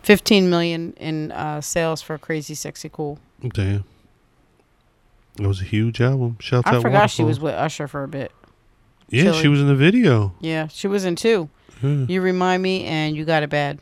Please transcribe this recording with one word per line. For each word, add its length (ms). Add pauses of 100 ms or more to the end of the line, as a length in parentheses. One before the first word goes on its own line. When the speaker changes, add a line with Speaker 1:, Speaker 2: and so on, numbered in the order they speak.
Speaker 1:
Fifteen 480
million 480
in, 340
uh, 300
sales 400
for 160
Crazy 380
Sexy 340
Cool. 300 (220)
Speaker 2:
Damn. 440 (1500)
That 100
was 140
a 40
huge 360
album. 400
Shouts 260
Speaker 1:
I 80
Speaker 2:
out 60
Speaker 1:
forgot 280
she 140
Speaker 2:
Waterfall. 40
Speaker 1:
was 120
with 140
Usher 340
for 160
a 60
bit. 240 (760)
Speaker 2:
Yeah, 140
Speaker 1:
Chili. 180
Speaker 2:
she 60
was 140
in 60
the 80
video. 640
Speaker 1:
Yeah, 280
she 200
was 180
in 100
two. 340 (340)
Speaker 2:
Yeah. 240
Speaker 1:
You 140
Remind 420
Me 220
and 300
You 100
Got 180
It 60
Bad. 320